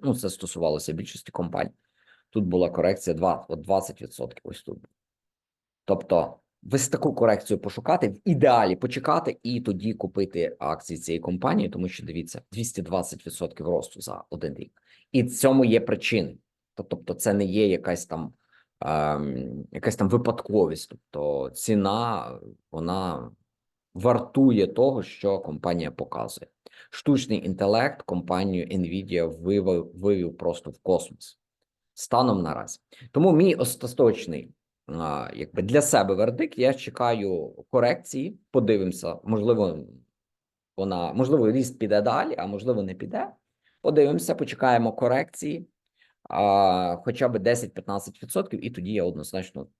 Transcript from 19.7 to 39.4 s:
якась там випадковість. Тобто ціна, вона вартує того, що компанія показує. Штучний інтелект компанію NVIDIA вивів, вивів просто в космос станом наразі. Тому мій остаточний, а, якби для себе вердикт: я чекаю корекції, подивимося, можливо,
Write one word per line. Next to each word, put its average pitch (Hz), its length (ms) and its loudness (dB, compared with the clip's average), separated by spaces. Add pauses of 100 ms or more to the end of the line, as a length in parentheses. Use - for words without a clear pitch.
якась - 240 -2
там 98 140 2
випадковість. 104 800 0
Тобто 71 600 -6
ціна, 101 840 -2 (400)
вона 82 600 -6 (640)
вартує 117 760 4
того, 123 360 2
що 98 360 -2
компанія 80 520 -4
показує. - 560 -10 (420)
Штучний 131 560 0
інтелект 104 560 0
компанію 90 640 -2
NVIDIA 87 760 -2
вивів, 92 540 2
вивів 90 420 0
просто 85 340 -6
в - 80 -18
космос - 600 -2 (540)
станом 120 480 2
наразі. 73 380 -6 (320)
Тому 175 200 6
мій 170 240 6
остаточний, 120 960 0 (360)
а, 73 480 -6
якби - 260 -6
для 117 200 4
себе 98 340 4
вердикт: 127 420 0
я 127 160 4
чекаю 110 840 -2 (140)
корекції, 135 680 0 (140)
подивимося, 95 720 0
можливо, 104 540 2 (1000)